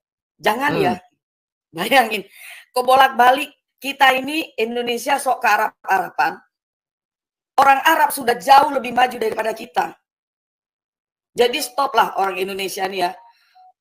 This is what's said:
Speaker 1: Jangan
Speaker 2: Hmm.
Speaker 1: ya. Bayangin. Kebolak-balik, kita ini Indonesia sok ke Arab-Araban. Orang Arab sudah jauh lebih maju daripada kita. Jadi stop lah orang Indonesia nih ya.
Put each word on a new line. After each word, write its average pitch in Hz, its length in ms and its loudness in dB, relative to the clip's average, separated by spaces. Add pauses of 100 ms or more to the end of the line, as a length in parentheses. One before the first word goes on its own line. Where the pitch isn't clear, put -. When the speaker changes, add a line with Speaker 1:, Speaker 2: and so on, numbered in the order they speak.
(360)
Speaker 1:
Jangan 240 400 -2
Speaker 2:
Hmm. - 80 0
Speaker 1:
ya. - 100 0 (760)
Bayangin. 220 560 0 (480)
Kebolak-balik, 254 800 2 (240)
kita 269 320 2
ini 277 480 -4
Indonesia 240 560 -4
sok 254 240 -2
ke 233 80 -2
Arab-Araban. 190 880 -2 (1300)
Orang 277 240 4
Arab 311 240 2
sudah 240 240 -2
jauh 285 400 4
lebih 247 160 -6
maju 240 240 0
daripada 220 400 -4
kita. 190 400 -6 (1400)
Jadi 247 240 0
stop 277 320 -4
lah 226 240 0
orang 185 240 -4
Indonesia 190 480 -8
nih 185 180 -4
ya. 185 40 -10 (680)